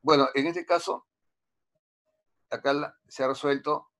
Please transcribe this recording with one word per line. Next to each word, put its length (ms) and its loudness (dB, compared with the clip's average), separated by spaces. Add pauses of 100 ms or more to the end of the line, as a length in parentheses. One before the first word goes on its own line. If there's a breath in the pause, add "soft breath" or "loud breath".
Bueno, 320 4
en 140 0
este 180 -6
caso, 420 -2 (1400)
acá 240 -2
la, 340 -6
se 160 -6
ha 40 0
resuelto 720 -2